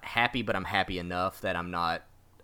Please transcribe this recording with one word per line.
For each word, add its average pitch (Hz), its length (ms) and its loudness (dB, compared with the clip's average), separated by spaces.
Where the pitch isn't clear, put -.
happy, 117 380 2
but 107 120 0
I'm 95 80 -2
happy 92 380 0
enough 90 400 -2
that 92 160 0
I'm 87 160 -4
not, 85 300 0